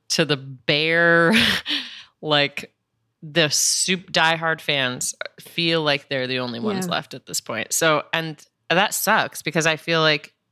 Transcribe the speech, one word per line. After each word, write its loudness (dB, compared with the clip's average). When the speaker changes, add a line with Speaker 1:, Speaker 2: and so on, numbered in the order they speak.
Speaker 1:
to 2
the 0
bare, 2
<laughs> -16
like, 0
the 2
sup-, 0
diehard 2
fans -2
feel 0
like -2
they're -4
the -2
only -6
ones -2
Speaker 2:
Yeah. -4
Speaker 1:
left -6
at -16
this -6
point. -8
So, 2
and -4
that 2
sucks 0
because 0
I 2
feel -2
like 0